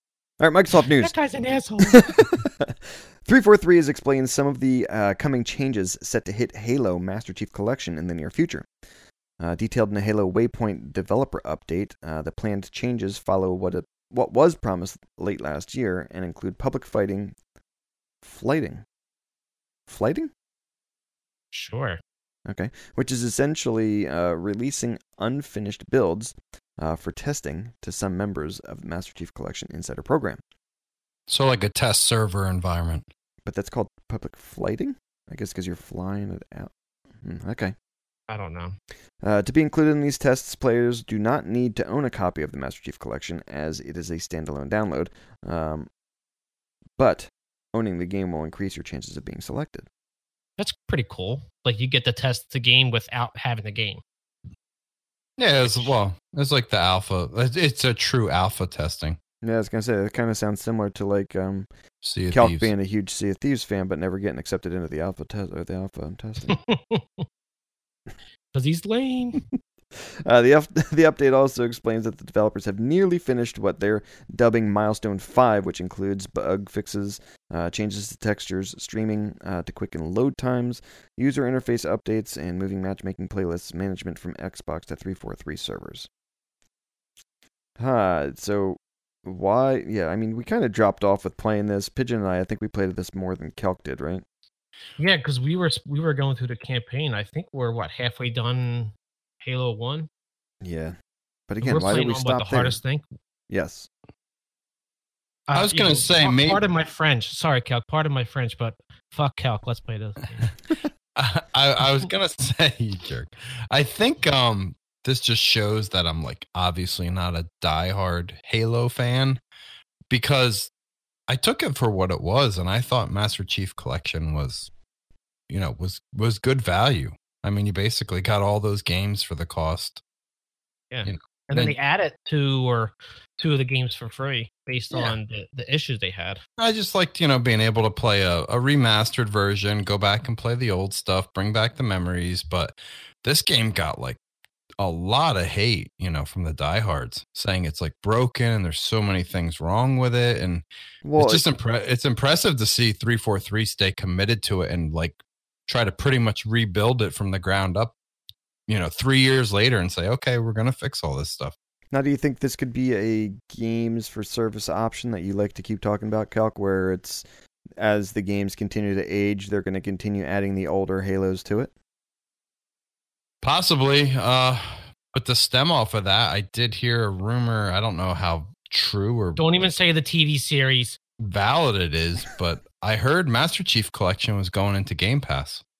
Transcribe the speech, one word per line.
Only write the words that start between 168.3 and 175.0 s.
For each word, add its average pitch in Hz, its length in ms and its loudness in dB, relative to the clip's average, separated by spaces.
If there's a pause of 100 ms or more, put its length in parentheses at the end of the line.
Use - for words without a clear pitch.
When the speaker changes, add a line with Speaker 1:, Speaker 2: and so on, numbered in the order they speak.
Speaker 1:
continue 101 400 -2
to 95 100 0
age, 101 440 0
they're 104 120 0
gonna 95 220 -4
continue 101 420 -4
adding 98 300 -2
the 95 140 -2
older 95 340 0
Halos 95 400 0
to 104 180 -2
it? 135 100 -4 (1700)
Speaker 3:
Possibly. 139 720 2
Uh, 127 420 2 (560)